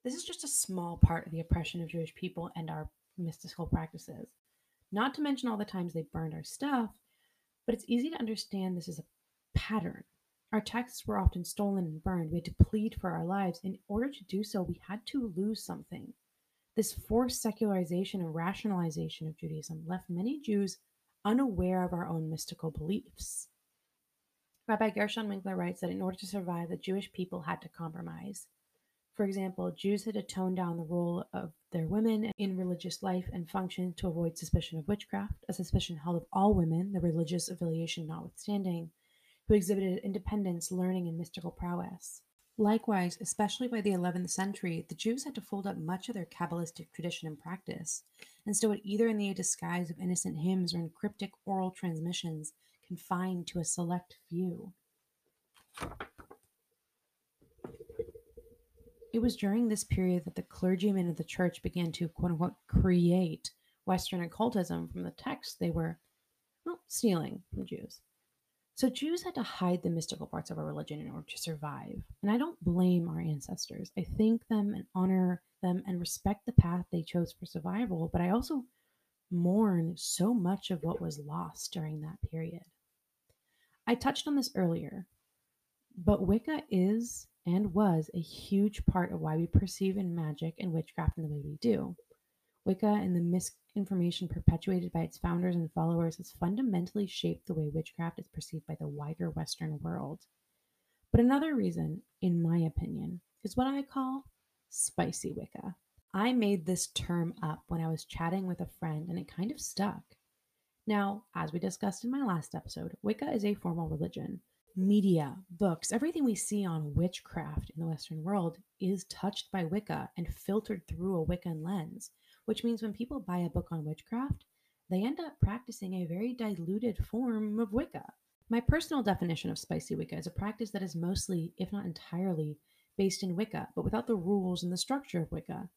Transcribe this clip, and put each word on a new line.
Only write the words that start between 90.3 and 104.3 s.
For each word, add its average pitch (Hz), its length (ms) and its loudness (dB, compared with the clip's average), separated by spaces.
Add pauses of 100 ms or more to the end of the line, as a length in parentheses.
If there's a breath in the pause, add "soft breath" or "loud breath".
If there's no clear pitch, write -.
and 180 140 -2
witchcraft 160 440 -2
in 165 60 -4
the 156 60 -4
way 147 160 -4
we 147 160 -8
do. 202 340 2 (720)
Wicca 190 220 2
and 208 280 4
the 170 60 4
misinformation 175 1080 0
perpetuated 175 640 6
by 170 80 2
its 165 180 -4
founders 175 360 2
and 165 180 0
followers 165 440 2
has - 240 -14
fundamentally 202 640 0
shaped - 400 -4
the 180 80 -4
way 156 180 0
witchcraft 165 460 -4
is 170 100 -12
perceived - 380 -10
by 156 140 -6
the 156 80 -4
wider 147 420 -4
Western 156 520 -4
world. 160 380 -4 (920)
But 226 80 12
another 285 340 6
reason, 165 480 0 (200)
in 170 200 4
my 165 160 4
opinion, 165 640 0 (220)
is 185 140 -4
what 254 100 4
I 277 160 0
call 269 420 -4 (460)